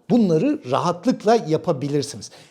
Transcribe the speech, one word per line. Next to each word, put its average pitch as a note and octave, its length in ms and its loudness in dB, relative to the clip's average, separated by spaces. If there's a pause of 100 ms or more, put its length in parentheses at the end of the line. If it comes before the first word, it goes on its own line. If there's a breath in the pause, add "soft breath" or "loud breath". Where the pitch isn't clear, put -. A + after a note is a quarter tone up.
bunları F#3 640 2
rahatlıkla F3 640 0
yapabilirsiniz. D3 960 -4 (200 loud breath)